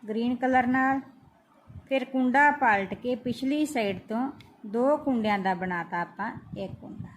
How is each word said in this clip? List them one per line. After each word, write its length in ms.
ਗ੍ਰੀਨ 280
ਕਲਰ 300
ਨਾਲ, 340
ਫਿਰ 180
ਕੁੰਡਾ 460
ਪਲਟ 440
ਕੇ 220
ਪਿਛਲੀ 500
ਸਾਈਡ 320
ਤੋਂ 220
ਦੋ 300
ਕੁੰਡਿਆਂ 420
ਦਾ 160
ਬਣਾਤਾ 460
ਆਪਾਂ 300
ਇੱਕ 180
ਕੁੰਡਾ 420